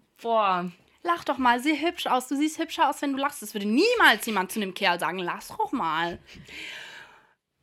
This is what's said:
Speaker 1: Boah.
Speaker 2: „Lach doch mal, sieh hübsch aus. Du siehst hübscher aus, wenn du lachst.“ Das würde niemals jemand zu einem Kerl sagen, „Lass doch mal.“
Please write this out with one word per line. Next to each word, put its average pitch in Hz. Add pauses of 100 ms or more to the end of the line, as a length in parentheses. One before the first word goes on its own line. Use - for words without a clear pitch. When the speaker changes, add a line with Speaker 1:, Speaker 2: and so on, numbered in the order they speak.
(200)
Speaker 1:
Boah. 190 (320)
Speaker 2:
„Lach 339
doch 302
mal, 247
sieh 285
hübsch 339
aus. 254
Du 285
siehst 302
hübscher 320
aus, 294
wenn 285
du 262
lachst.“ 277
Das 214
würde 208
niemals 320
jemand 196
zu -
einem 190
Kerl 180
sagen, 175
„Lass 175
doch -
mal.“ 170 (1500)